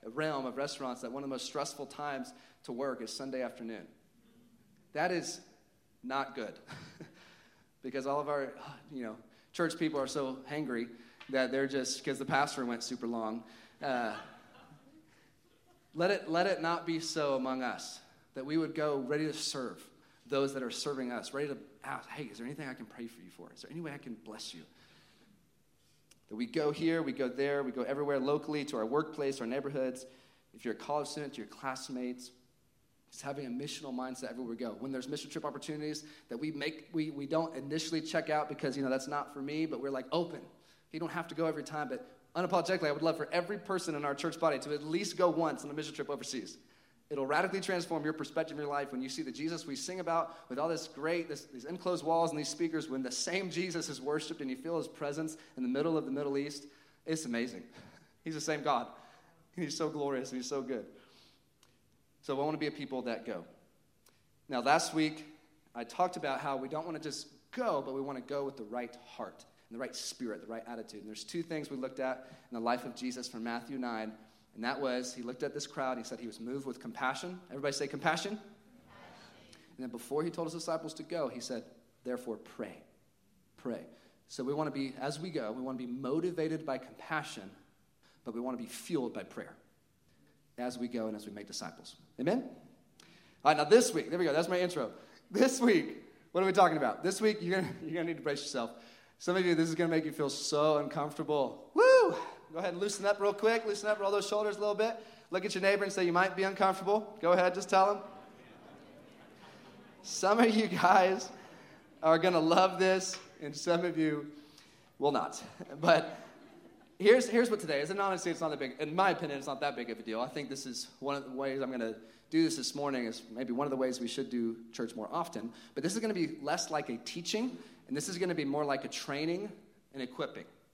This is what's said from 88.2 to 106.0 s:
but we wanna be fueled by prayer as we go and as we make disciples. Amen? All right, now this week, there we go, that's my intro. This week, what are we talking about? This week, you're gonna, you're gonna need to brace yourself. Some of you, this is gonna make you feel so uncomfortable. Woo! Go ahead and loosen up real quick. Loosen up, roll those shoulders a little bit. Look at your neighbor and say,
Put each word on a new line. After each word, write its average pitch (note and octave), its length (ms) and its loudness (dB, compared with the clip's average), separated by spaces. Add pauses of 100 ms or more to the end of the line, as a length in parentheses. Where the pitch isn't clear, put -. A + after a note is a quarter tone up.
but A#2 80 -8
we A2+ 80 -4
wanna B2+ 160 -4
be A#2 80 -8
fueled C3 480 -4
by G2+ 100 -8
prayer - 320 -12 (1000)
as B2 200 -4
we A#2+ 100 -2
go A2+ 200 -2
and G#2+ 80 -4
as G#2 100 -10
we G#2 60 -10
make G2+ 160 -12
disciples. - 480 -10 (240)
Amen? G3 240 2 (1000)
All D3 60 10
right, D3+ 60 8
now D3+ 60 4
this A#3 300 10
week, D#3 160 0
there F3 100 0
we F3+ 60 4
go, C#3+ 80 4
that's E3+ 160 4
my F3+ 100 2
intro. D#3 320 0 (400)
This B3+ 300 6
week, A3 420 4 (300)
what F3+ 100 4
are F#3+ 40 4
we F#3+ 40 4
talking F3+ 240 8
about? B2+ 260 2
This F#3+ 200 0
week, G#3+ 180 6
you're F3+ 220 2
gonna, C3 200 -2
you're D#3+ 120 -6
gonna E3 140 0
need D#3+ 100 -2
to - 60 -12
brace C#3+ 180 0
yourself. A#2 300 -2 (480)
Some F3+ 180 2
of F#3 80 6
you, E3+ 100 8
this E3 140 4
is D#3+ 60 -2
gonna E3 140 4
make D#3+ 140 4
you D#3 80 -2
feel C#3+ 180 0
so D3+ 500 4
uncomfortable. D3 920 -2
Woo! A#4+ 420 10 (360)
Go D#3+ 60 -6
ahead F3+ 160 0
and F3 80 -4
loosen G3+ 240 -2
up G3+ 160 4
real G3+ 120 4
quick. A3 320 4
Loosen G#3 240 -2
up, G#3+ 100 2
roll G3 120 2
those G3+ 160 2
shoulders G#3 300 0
a - 20 -10
little G#3 160 2
bit. A3 220 2 (320)
Look F#3 160 0
at G#3 80 0
your F#3 80 0
neighbor G3 220 6
and F#3+ 100 -2
say, F#3 100 2